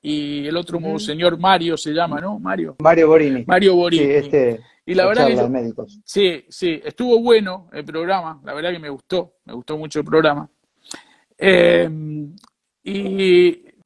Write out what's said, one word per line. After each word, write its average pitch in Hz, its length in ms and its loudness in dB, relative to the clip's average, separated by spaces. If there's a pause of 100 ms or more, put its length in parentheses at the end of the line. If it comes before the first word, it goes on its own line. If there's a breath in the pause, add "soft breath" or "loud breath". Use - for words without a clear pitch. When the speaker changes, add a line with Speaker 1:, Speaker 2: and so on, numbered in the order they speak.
Speaker 1:
y 147 440 -6
el 160 100 -6
otro 170 220 -8
Speaker 2:
Ujú. 175 220 -6
Speaker 1:
señor 170 380 -2
Mario 170 380 2
se 151 160 -8
llama, 156 280 -4
¿no? 196 180 -10
Mario. 180 400 -6
Speaker 2:
Mario 160 300 6
Borini. 143 380 4
Speaker 1:
Mario 185 300 4
Borini. 170 280 2
Speaker 2:
Sí, 139 60 2
este, 139 500 2 (240 soft breath)
Speaker 1:
Y 175 100 -6
la 185 100 2
Speaker 2:
la 190 40 2
Speaker 1:
verdad 208 180 2
que 131 80 2
Speaker 2:
charla 123 80 0
Speaker 1:
yo 120 60 0
Speaker 2:
de 135 140 -4
médicos. - 420 -12
Speaker 1:
Sí, 180 440 -2
sí, 165 360 -6
estuvo 233 360 0
bueno 214 520 0
el 147 120 -12
programa, 160 600 -6
la 131 80 -12
verdad 160 200 -4
que 175 80 -8
me 151 100 -14
gustó, 151 440 -6 (100)
me - 100 -20
gustó 139 240 -10
mucho 156 220 -6
el 139 40 -8
programa. 151 440 0 (920 loud breath)
Eh, 175 500 4 (960)
y 190 800 2 (220)